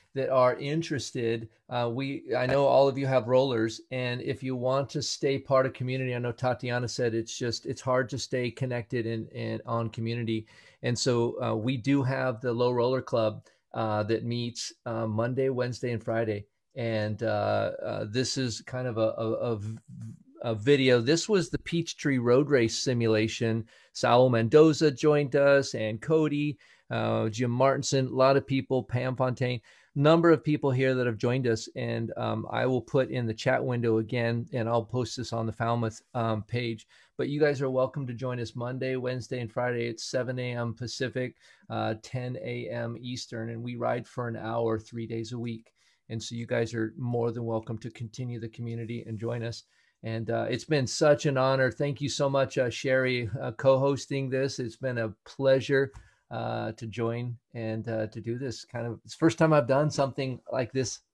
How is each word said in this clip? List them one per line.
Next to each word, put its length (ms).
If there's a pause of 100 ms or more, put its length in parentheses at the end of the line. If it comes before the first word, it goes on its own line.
(140)
that 160
are 260
interested, 960 (180)
uh, 240
we, 420
I 120
know 180
all 240
of 80
you 100
have 220
rollers, 640
and 320
if 200
you 140
want 340
to 120
stay 360
part 280
of 80
community, 400
I 40
know 140
Tatiana 560
said 260
it's 220
just, 300
it's 160
hard 260
to 100
stay 320
connected 560
and, 280
and 320
on 240
community. 560 (360)
And 160
so, 440
uh, 120
we 220
do 260
have 380
the 140
Low 180
Roller 300
Club, 420 (300)
uh, 300
that 200
meets, 480 (140)
uh, 200
Monday, 440
Wednesday, 420
and 100
Friday. 440 (300)
And, 460
uh, 500 (100)
uh, 260
this 300
is 240
kind 260
of 80
a, 220
a, 140
a 240
v-, 220 (640)
a 120
video. 480
This 260
was 220
the 80
Peachtree 600
Road 300
Race 340
simulation. 840 (260)
Saul 380
Mendoza 600
joined 460
us, 380
and 260
Cody, 560 (340)
uh, 380
Jim 220
Martinson, 560
a 40
lot 260
of 100
people, 360
Pam 340
Fontaine, 440 (360)
number 340
of 140
people 260
here 240
that 120
have 120
joined 280
us. 300
And, 400
um, 340
I 160
will 140
put 300
in 160
the 80
chat 280
window 360
again, 540
and 160
I'll 160
post 320
this 160
on 140
the 60
Falmouth, 480 (140)
um, 300
page. 420 (320)
But 100
you 120
guys 200
are 80
welcome 380
to 80
join 260
us 160
Monday, 400
Wednesday, 440
and 120
Friday 380
at 100
seven 380
A 180
M 160
Pacific, 600 (340)
uh, 320
ten 420
A 280
M 280
Eastern, 520
and 120
we 140
ride 300
for 220
an 80
hour, 420
three 280
days 260
a 60
week. 340 (360)
And 140
so 120
you 120
guys 280
are 220
more 360
than 120
welcome 340
to 120
continue 500
the 80
community 580
and 120
join 240
us. 220 (380)
And, 280
uh, 180
it's 160
been 220
such 400
an 100
honor. 340
Thank 300
you 80
so 220
much, 260
uh, 140
Sherry, 580 (100)
uh, 140
co-hosting 800
this. 280
It's 180
been 200
a 180 (120)
pleasure, 640 (380)
uh, 420
to 140
join 500 (160)
and, 340
uh, 200
to 160
do 160
this. 260
Kind 220
of, 180
it's 100
the 40
first 180
time 160
I've 160
done 220
something 500 (100)
like 220
this, 280 (140)